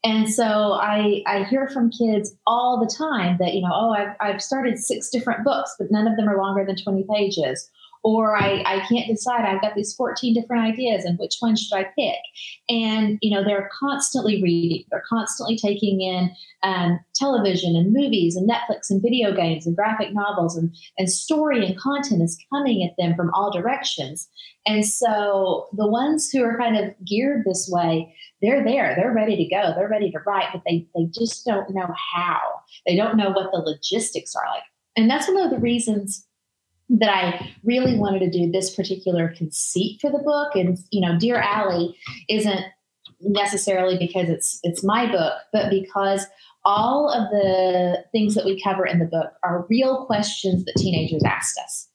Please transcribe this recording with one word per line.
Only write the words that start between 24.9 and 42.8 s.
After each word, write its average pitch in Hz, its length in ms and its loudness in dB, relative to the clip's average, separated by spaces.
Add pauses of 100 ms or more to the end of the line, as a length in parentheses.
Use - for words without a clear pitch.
the 208 160 0
ones 277 420 0
who 254 140 2
are 233 140 0
kind 226 180 2
of 208 180 -2 (100)
geared 226 400 0
this 185 280 -2
way, 165 420 0 (280)
they're 247 200 4
there. 226 320 0
They're 220 200 0
ready 214 220 2
to 170 180 0
go. 190 200 2
They're 190 140 0
ready 208 240 0
to - 140 -8
write, 196 260 0
but 175 140 -8
they, 170 280 0
they 170 120 0
just 226 380 -4
don't 196 300 -2
know 180 180 -4 (220)
how. 175 260 -2 (460)
They 180 80 2
don't 226 220 2
know 202 140 4
what 190 200 0
the 180 80 0
logistics - 800 -4
are - 100 -4
like. - 160 -6 (320)
And 226 140 6
that's 294 180 2
one 381 120 2
of 370 120 2
the 254 80 0
reasons 220 680 -2 (640)
that 214 200 6
I 185 400 0 (140)
really 247 340 2
wanted 196 220 0
to 180 100 2
do 170 200 2
this 190 240 -2
particular 180 640 -2
conceit - 640 -4
for 294 100 0
the 285 80 0
book. 294 360 -2
And, 185 240 2 (120)
you 202 100 0
know, 170 180 2
Dear 233 180 2
Ally 202 520 0 (400)
isn't 196 360 0 (560)